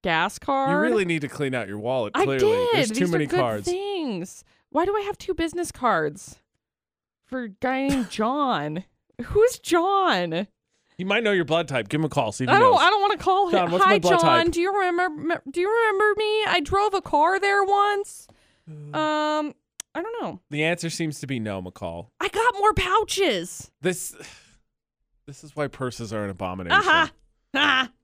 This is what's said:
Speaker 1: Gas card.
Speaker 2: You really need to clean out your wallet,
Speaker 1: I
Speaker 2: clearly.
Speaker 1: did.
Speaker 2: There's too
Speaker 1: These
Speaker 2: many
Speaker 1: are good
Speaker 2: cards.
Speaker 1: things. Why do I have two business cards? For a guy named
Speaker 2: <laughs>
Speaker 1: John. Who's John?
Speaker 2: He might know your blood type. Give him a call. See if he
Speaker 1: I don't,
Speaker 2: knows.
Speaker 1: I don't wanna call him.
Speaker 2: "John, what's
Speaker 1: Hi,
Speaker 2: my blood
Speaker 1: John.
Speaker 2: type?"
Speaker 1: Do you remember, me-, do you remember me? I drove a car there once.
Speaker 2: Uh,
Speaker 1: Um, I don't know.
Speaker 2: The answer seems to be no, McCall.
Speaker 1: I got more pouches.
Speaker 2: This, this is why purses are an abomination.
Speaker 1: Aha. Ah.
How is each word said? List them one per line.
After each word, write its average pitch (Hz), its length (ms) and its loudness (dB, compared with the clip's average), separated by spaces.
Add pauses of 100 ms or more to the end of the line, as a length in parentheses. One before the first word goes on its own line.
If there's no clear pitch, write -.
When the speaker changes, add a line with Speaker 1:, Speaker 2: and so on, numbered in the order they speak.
Speaker 1:
Gas 170 360 0
card. 269 320 0
Speaker 2:
You 285 80 2
really 226 260 2
need 165 180 -2
to 139 60 -6
clean 139 260 -4
out 113 140 -4
your 104 100 -8
wallet, 117 360 -2
Speaker 1:
I 381 100 2
Speaker 2:
clearly. 135 140 0 (100)
Speaker 1:
did. 480 260 2
Speaker 2:
There's 277 160 2
too 220 100 -6
Speaker 1:
These 175 100 2
Speaker 2:
many 160 140 0
Speaker 1:
are - 40 -6
good 359 120 0
Speaker 2:
cards. 107 260 -2
Speaker 1:
things. 349 800 -6 (260)
Why 320 140 0
do 403 120 -2
I 415 60 -2
have 403 160 -8
two 370 160 -6
business 339 380 -4
cards? 165 640 -2 (880)
For 254 180 -8
a 220 40 -10
guy 262 400 -2
named 262 220 -2
Speaker 2:
<laughs> - 0 -
Speaker 1:
John. 214 760 -2 (380)
Who's 440 360 2
John? 320 880 2 (500)
Speaker 2:
He 185 80 -6
might 208 180 0
know 214 100 2
your 180 120 2
blood 160 240 0
type. 120 200 -2
Give 151 120 0
him 160 40 0
a 147 40 -2
call. 117 240 0
See - 120 -6
if 247 60 0
he 349 60 6
Speaker 1:
I - 20 8
don't, 494 140 8
Speaker 2:
knows. 330 80 6
Speaker 1:
I 349 100 6
don't 415 100 2
wanna 403 180 0
call 381 300 2
him. 339 40 0
Speaker 2:
"John, 175 180 2
what's 185 140 4
Speaker 1:
Hi, 370 80 6
Speaker 2:
my 403 80 6
blood 339 200 4
Speaker 1:
John. 330 260 4
Speaker 2:
type?" 339 60 0
Speaker 1:
Do 339 80 -2
you 381 200 0
remember, 359 300 0
me-, 302 240 -4 (160)
do 339 100 -4
you 370 120 0
remember 427 440 2
me? 427 300 0
I 349 180 2
drove 415 300 0
a 381 60 0
car 330 380 2
there 403 260 2
once. 403 640 0 (420)
Speaker 2:
Uh, 147 300 -10
Speaker 1:
Um, 302 560 -2 (400)
I 320 80 -6
don't 453 200 -8
know. - 180 -8 (100)
Speaker 2:
The 147 140 -2
answer 165 260 -2
seems 156 300 -6
to 143 80 -10
be 131 120 -4
no, 101 220 -6
McCall. 90 460 -10 (120)
Speaker 1:
I 320 80 -2
got 453 300 0
more 415 160 4
pouches. 370 960 -2 (100)
Speaker 2:
This, 175 340 -4 (1120)
this 143 180 -20
is 147 100 -20
why 147 140 -2
purses 120 440 -6
are 107 120 -4
an 98 60 -4
abomination. 92 500 -2
Speaker 1:
Aha. 320 320 2 (420)
Ah. 269 360 0 (140)